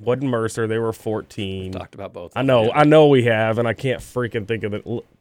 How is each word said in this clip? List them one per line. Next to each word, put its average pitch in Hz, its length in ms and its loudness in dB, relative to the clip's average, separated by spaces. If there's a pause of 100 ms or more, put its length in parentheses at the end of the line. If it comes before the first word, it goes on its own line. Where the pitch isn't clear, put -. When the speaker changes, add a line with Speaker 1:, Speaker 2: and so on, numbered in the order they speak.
Speaker 1:
wasn't 127 280 -2
Mercer. 113 380 -4
They 110 120 -4
were 113 140 -4
fourteen. 98 720 -8
Speaker 2:
We've 92 80 -10
talked 92 220 -14
about 98 180 -14
both 90 220 -16
Speaker 1:
I 120 60 -4
Speaker 2:
of 131 40 0
Speaker 1:
know, 127 200 4
Speaker 2:
them. 120 100 2
Speaker 1:
I 147 80 6
know 151 240 8
we 135 160 6
have, 110 340 2
and 117 100 -2
I 113 60 -2
can't 127 280 -6
freaking 117 460 -8
think 113 160 -6
of 104 100 -6
it. 104 120 -10
L-, 113 200 -8 (160)